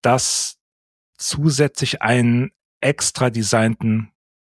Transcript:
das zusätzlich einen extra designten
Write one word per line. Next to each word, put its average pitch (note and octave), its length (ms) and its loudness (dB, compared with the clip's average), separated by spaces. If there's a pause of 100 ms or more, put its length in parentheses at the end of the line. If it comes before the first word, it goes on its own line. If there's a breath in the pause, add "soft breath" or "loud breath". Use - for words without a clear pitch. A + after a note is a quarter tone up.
das - 560 0 (600)
zusätzlich C#3+ 840 0
einen A#2+ 500 2 (280)
extra - 500 -2
designten A2 800 0 (340)